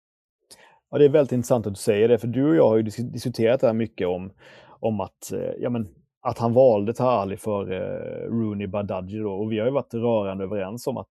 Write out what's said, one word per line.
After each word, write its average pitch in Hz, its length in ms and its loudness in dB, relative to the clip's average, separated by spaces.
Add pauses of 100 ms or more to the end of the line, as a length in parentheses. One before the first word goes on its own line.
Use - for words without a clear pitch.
(920)
Ja, 113 80 -2
det 147 60 10
är 143 40 10
väldigt 143 240 4
intressant 123 340 0
att 101 80 -4
du 95 60 -12
säger 107 280 4
det, 117 100 6
för 120 80 -6
du 127 220 0
och 160 80 4
jag 139 120 6
har 110 80 4
ju 113 60 4
dis-, 113 300 -6
diskuterat 117 480 0
det 135 60 4
här 113 80 2
mycket 110 320 -4
om, 90 260 -4 (480)
om 110 200 -2
att, - 320 -10
eh, 90 260 -6
ja, 123 120 -4
men, 113 180 -4 (320)
att 120 180 -6
han 117 140 0
valde 117 420 4
Taha 123 260 2
Ali 95 160 -4
för, 98 360 -4
eh, 92 580 -8
Rooney 104 360 -4
Badaji 98 520 -6
då. 107 140 -4
Och 107 200 -4
vi 107 60 -2
har 107 80 0
ju 131 60 0
varit 131 220 -4
rörande 104 500 -2
överens 98 420 -6
om 127 100 -4
att 101 180 -12